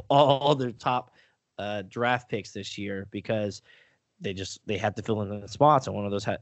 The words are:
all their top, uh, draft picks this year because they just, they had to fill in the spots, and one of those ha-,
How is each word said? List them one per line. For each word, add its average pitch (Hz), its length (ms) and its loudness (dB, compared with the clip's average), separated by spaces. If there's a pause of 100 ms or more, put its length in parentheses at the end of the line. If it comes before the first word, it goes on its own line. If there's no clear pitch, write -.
all 139 440 6
their 127 200 0
top, 123 400 -2 (440)
uh, 101 260 -6
draft 120 460 -2
picks 104 220 -6
this - 260 -10
year 98 320 -6
because 104 520 -4 (580)
they 104 140 -6
just, 92 340 -10
they 101 100 -2
had 104 200 -2
to 113 40 -8
fill 107 200 -2
in 101 200 -6
the 101 60 -16
spots, 143 400 4
and 101 80 -4
one 101 100 -4
of 101 60 -4
those 101 140 -4
ha-, 104 160 -2